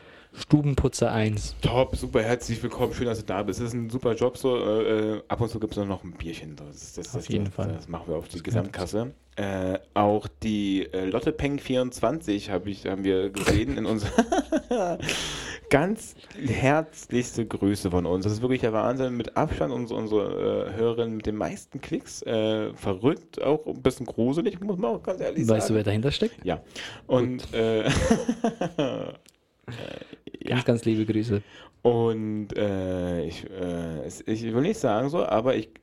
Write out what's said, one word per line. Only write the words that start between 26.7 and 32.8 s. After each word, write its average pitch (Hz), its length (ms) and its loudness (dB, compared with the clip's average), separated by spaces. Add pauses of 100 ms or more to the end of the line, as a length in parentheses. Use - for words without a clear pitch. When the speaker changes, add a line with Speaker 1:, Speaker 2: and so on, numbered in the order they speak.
Speaker 2:
Und, 127 440 2
Speaker 1:
Gut. - 40 -6
Speaker 2:
äh, 113 260 4
<laughs> - 960 2
äh, 117 360 -2 (1300)
ja. - 160 0
Speaker 1:
Ganz, 123 80 2
ganz 117 200 2
liebe 110 200 4
Grüße. 107 380 2 (400)
Speaker 2:
Und, 110 720 2
äh, 92 720 0